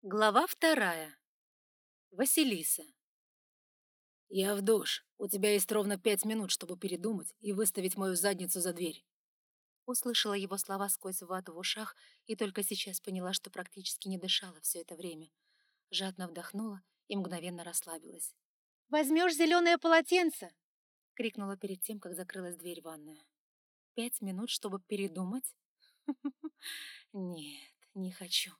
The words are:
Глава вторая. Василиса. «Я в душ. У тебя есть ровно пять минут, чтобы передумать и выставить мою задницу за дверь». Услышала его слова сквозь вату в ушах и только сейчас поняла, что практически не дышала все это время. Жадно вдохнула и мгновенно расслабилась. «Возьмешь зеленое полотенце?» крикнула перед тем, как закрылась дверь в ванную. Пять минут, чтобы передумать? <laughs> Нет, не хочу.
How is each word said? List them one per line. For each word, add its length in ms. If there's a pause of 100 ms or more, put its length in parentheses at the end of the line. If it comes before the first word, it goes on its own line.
Глава 380
вторая. 720 (920)
Василиса. 720 (1500)
«Я 260
в 60
душ. 420 (140)
У 100
тебя 260
есть 180
ровно 260
пять 280
минут, 260
чтобы 260
передумать 640
и 140
выставить 440
мою 160
задницу 480
за 100
дверь». 320 (840)
Услышала 480
его 240
слова 300
сквозь 340
вату 320
в 20
ушах 380 (320)
и 80
только 260
сейчас 400
поняла, 320
что 160
практически 580
не 120
дышала 420
все 200
это 140
время. 360 (580)
Жадно 380
вдохнула 560 (240)
и 80
мгновенно 480
расслабилась. 720 (540)
«Возьмешь 440
зеленое 460
полотенце?» 720 (640)
крикнула 420
перед 240
тем, 180
как 140
закрылась 440
дверь 240
в 20
ванную. 420 (680)
Пять 260
минут, 300
чтобы 300
передумать? 720 (520)
<laughs> 460 (580)
Нет, 600 (220)
не 160
хочу. 480